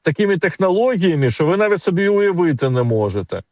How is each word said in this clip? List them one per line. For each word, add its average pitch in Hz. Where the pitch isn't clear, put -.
Такими 196
технологіями, 185
що 147
ви 180
навіть 208
собі 196
уявити 180
не 123
можете. 101